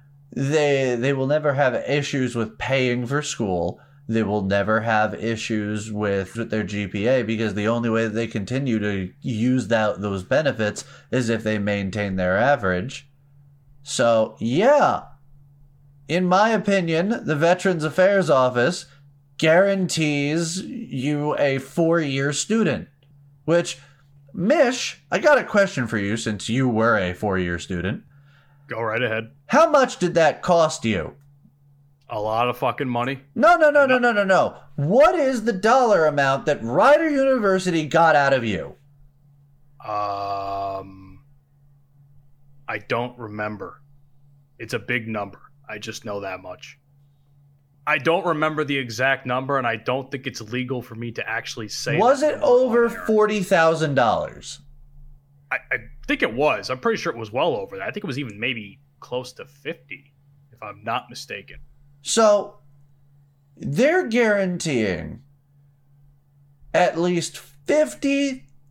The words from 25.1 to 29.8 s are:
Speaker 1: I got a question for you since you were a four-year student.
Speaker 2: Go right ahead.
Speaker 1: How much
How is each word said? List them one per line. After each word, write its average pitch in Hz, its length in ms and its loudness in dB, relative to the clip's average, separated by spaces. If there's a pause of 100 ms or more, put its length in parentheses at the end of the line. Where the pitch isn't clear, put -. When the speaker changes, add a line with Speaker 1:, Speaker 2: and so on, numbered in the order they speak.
Speaker 1:
I - 80 0
got 285 200 6
a 196 60 0
question 185 440 0
for 110 100 -2
you 101 180 -2
since 107 320 -6
you 127 200 0
were 110 280 2
a 90 160 0
four-year 90 460 -2
student. 90 460 -6 (640)
Speaker 2:
Go 113 120 -8
right 113 220 -4
ahead. 113 300 -4 (140)
Speaker 1:
How 320 220 4
much 269 300 2